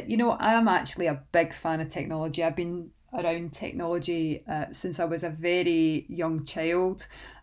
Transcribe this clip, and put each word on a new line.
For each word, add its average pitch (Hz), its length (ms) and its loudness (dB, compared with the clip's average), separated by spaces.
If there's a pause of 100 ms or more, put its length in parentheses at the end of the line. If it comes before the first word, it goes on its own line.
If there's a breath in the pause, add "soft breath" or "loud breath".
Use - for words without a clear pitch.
you 226 100 0
know, 233 160 4
I 220 220 4
am 226 120 6
actually 180 420 2
a 139 140 -2 (100)
big 170 200 4
fan 160 280 -2
of 160 100 -4
technology. 160 520 -4
I've 165 140 2
been 175 340 -4 (220)
around 170 400 -2
technology, 170 1000 -2
uh, 151 220 -2
since 180 260 -6
I 175 60 2
was 165 200 -2
a 170 60 -4
very 165 800 2
young 165 380 -2
child, 180 600 0 (360 loud breath)